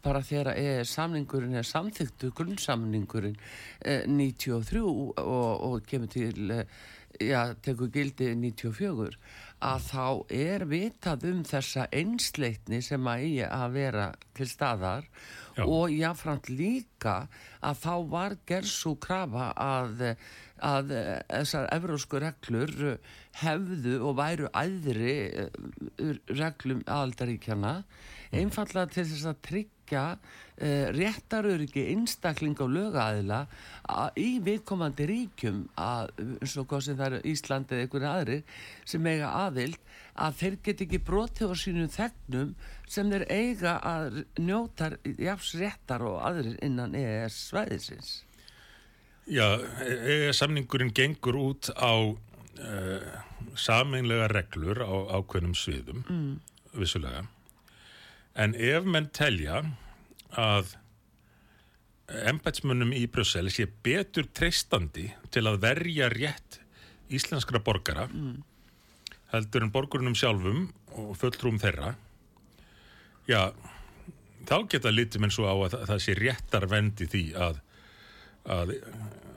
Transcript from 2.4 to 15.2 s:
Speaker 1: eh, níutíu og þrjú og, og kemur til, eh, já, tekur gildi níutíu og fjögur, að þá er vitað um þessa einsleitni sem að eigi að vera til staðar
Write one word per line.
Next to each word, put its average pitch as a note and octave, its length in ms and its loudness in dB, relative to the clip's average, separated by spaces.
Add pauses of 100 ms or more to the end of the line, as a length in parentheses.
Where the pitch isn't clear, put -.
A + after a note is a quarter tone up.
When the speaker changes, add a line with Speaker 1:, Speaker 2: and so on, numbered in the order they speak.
Speaker 1:
eh, - 260 0
níutíu C3+ 540 2
og A2 80 -2
þrjú G#3+ 240 2 (240)
og, A2+ 480 0
og A#2 240 -2
kemur A#2 240 -2
til, A2 400 -2
eh, A#2 140 -2 (540)
já, A#2+ 360 2
tekur B2 340 -2
gildi C3+ 460 0
níutíu A#2+ 340 -2
og G#2+ 80 -4
fjögur, D#3+ 400 -2 (440)
að C3 200 2
þá C3 240 -2 (240)
er F3+ 360 0
vitað E3 580 -2
um F3+ 200 0
þessa C3+ 460 -2
einsleitni C3 920 0
sem C3+ 180 -2
að B2 220 0
eigi D3 260 0
að B2 220 -2
vera B2 400 0 (220)
til C3 120 -4
staðar A#2 600 0 (460)